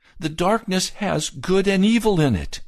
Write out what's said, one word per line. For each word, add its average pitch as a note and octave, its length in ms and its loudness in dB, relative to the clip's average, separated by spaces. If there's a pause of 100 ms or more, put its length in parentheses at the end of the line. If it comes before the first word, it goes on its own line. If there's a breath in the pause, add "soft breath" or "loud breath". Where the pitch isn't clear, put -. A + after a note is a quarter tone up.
(180 soft breath)
The E3 120 -6
darkness F#3 640 0
has D#3+ 380 -4
good F#3+ 380 0
and G3 160 2
evil G#3+ 380 2
in C3+ 140 2
it. - 320 -8